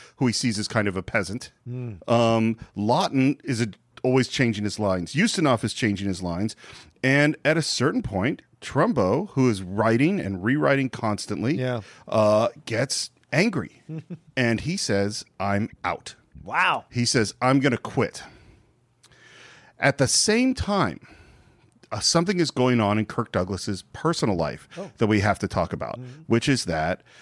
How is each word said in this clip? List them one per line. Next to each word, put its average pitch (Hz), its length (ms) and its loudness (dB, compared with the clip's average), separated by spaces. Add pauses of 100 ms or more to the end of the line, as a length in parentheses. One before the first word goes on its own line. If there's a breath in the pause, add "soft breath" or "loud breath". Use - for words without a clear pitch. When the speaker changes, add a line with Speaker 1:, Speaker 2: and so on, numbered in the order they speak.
(160 loud breath)
Speaker 1:
who 131 120 2
he 113 60 2
sees 113 240 -2
as 104 120 -4
kind 107 180 0
of 92 80 -2
a 92 80 -4
peasant. 101 480 -4 (160)
Speaker 2:
Mm. 120 420 -10
Speaker 1:
Um, 113 480 4 (160 loud breath)
Lawton 131 680 0
is 123 160 -2
a, 117 80 0 (340)
always 127 280 2
changing 110 340 0
his 104 160 -4
lines. 95 340 -2
Ustinov 139 520 0
is 107 80 -4
changing 101 340 -2
his 92 160 -4
lines. 90 320 -4 (480 loud breath)
And 143 400 2
at 156 140 2
a 165 40 2
certain 160 400 0
point, 104 420 -2 (160)
Trumbo, 143 720 0
who 127 200 4
is 98 100 -2
writing 113 580 2
and 92 240 -4
rewriting 139 460 2
constantly, 107 680 -2
Speaker 2:
Yeah. 123 220 -2 (260 loud breath)
Speaker 1:
uh, 107 400 4 (180)
gets 117 460 -4 (200)
angry. 175 560 0
Speaker 2:
<laughs> - 480 -14
Speaker 1:
And 117 260 2
he 175 160 -4
says, 104 460 0 (160)
"I'm 101 300 0 (140)
out." - 320 -6 (280)
Speaker 2:
Wow. 147 480 0
Speaker 1:
He 120 140 0
says, 110 340 0
"I'm 131 200 4
gonna 131 180 2
quit." - 460 -4 (1600 loud breath)
At 135 200 2
the 127 80 2
same 247 460 2
time, 175 480 -2 (880 soft breath)
uh, 104 120 -8
something 175 400 2
is 147 100 0
going 123 300 2
on 104 180 2
in 104 60 0
Kirk - 260 -6
Douglas's 92 520 -4 (100)
personal 151 420 0
life 76 320 -4 (100)
Speaker 2:
Oh. 185 200 -12
Speaker 1:
that 113 100 2
we 104 140 4
have 101 180 2
to 98 80 -2
talk 85 240 -2
about, - 260 -8
Speaker 2:
Mm-hmm. 127 300 -16
Speaker 1:
which 117 220 2
is 131 160 2
that 82 360 -2 (200 loud breath)